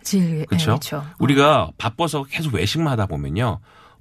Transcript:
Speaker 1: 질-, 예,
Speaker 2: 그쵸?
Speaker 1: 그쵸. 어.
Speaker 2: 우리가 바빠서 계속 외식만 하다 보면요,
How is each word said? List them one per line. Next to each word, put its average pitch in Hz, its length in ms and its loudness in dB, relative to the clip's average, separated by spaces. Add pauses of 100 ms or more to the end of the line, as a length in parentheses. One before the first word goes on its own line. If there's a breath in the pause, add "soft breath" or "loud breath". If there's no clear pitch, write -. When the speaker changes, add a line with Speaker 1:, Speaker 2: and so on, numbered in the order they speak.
Speaker 1:
질-, 170 380 0
예, 151 60 -4
Speaker 2:
그쵸? 170 340 2
Speaker 1:
그쵸. - 180 -8
어. 143 220 -10
Speaker 2:
우리가 139 580 4
바빠서 151 460 -2
계속 151 320 -4
외식만 147 380 0
하다 113 120 0
보면요, 78 540 -4 (420 soft breath)